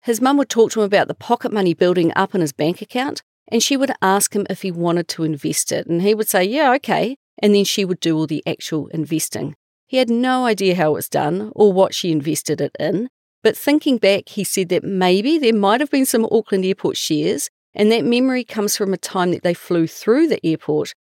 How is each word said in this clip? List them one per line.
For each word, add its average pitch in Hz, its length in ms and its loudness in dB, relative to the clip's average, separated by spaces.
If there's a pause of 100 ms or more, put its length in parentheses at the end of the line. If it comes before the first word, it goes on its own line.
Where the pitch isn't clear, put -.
His 226 180 -2
mum 262 160 2
would 277 140 0
talk 226 220 4
to 220 100 0
him - 20 2
about 196 240 2
the - 60 -6
pocket - 360 -4
money 190 220 2
building 175 420 2
up 190 200 0
in 180 80 0
his 151 100 -2
bank 165 300 -2
account, 269 400 -6 (260)
and 226 140 0
she - 120 0
would 262 160 0 (120)
ask 196 340 0
him 202 140 -2
if 185 100 -6
he 190 100 -4
wanted 170 380 -2
to - 160 -6
invest 156 480 -4
it, - 140 -4
and 170 160 0
he 208 120 4
would 214 140 -2
say, 185 160 2
"Yeah, 262 300 2
okay," 220 420 -2 (220)
and 208 160 4
then 202 100 4
she 190 220 -2
would 180 140 -4
do 165 180 0
all 156 80 0
the 151 200 -6
actual - 420 -6
investing. 156 680 -6 (320)
He 262 100 -4
had 254 140 2
no 254 340 0
idea 196 300 0
how 156 160 2
it 131 60 0
was - 120 -8
done 170 480 -2
or 208 160 6
what 185 220 2
she 170 180 -2
invested 151 480 -2
it - 180 -4
in, 180 300 -4 (340)
but - 140 2
thinking 285 400 2
back, 196 320 2
he 196 160 -6
said 185 240 -2
that 175 160 0
maybe 196 540 2
there 233 160 2
might 208 260 2
have 294 100 -2
been 269 140 2
some 220 260 0
Auckland 196 360 0
Airport 185 320 -2
shares, 165 500 -2 (240)
and 208 180 2
that 233 140 2
memory 247 400 0
comes 208 320 -4
from 196 160 -2
a 180 60 -4
time 180 320 -2
that - 120 -2
they 175 120 0
flew 170 320 0
through 277 420 2
the - 160 -2
airport 151 580 -2